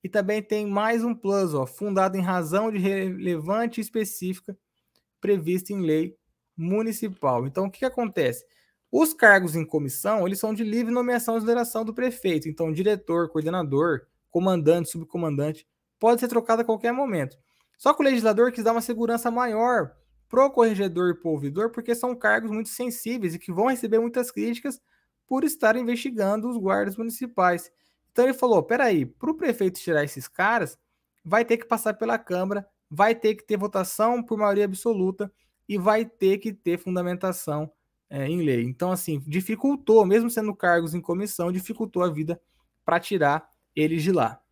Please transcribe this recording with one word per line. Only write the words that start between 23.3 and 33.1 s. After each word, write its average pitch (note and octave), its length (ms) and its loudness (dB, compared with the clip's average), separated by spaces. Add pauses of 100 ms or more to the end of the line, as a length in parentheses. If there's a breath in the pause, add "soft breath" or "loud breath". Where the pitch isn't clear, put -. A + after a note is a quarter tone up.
e F3+ 40 -10
que - 120 -12
vão F#3 160 0
receber A#3+ 320 0
muitas A#3+ 320 -2
críticas A#3 500 -6 (460)
por C4 160 -2
estar A3+ 320 2
investigando A#3 760 -2
os B3 80 -4
guardas G3 400 -2
municipais. A3+ 760 -2 (400)
Então B3 140 4
ele C4+ 60 2
falou, A#3+ 300 4
Peraí, A#3 420 2
pro D4+ 320 -4
prefeito A3+ 440 -2
tirar D3+ 240 0
esses C3+ 240 -10
caras, G3 500 -2 (460)
vai G#3 200 2
ter A3+ 120 2
que A#3 80 -8
passar A3 300 -2
pela A3+ 220 -2
Câmara, G3 480 -4 (240)
vai G3+ 240 4